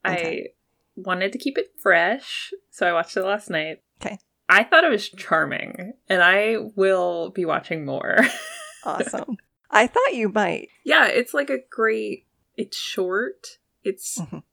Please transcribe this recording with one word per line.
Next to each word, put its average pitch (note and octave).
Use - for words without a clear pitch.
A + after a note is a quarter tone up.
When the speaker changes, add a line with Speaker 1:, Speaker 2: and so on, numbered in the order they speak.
Speaker 1:
Okay. F3+
Speaker 2:
I -
wanted F#3
to B3
keep C#4
it -
fresh, F#3+
so -
I F3
watched E3+
it F#3+
last G#3
night. D#3+
Speaker 1:
Okay. -
Speaker 2:
I G3+
thought E4
it D#4
was G#3
charming, -
and F#3
I G#3
will F3+
be F#3
watching D#3+
more. -
<laughs> -
Speaker 1:
Awesome. -
I A3
thought B4
you G#3+
might. G3+
Speaker 2:
Yeah, D4
it's, -
like, C#4+
a C4
great, A3
it's G3+
short, G3
it's -
Speaker 1:
Mm-hmm. E3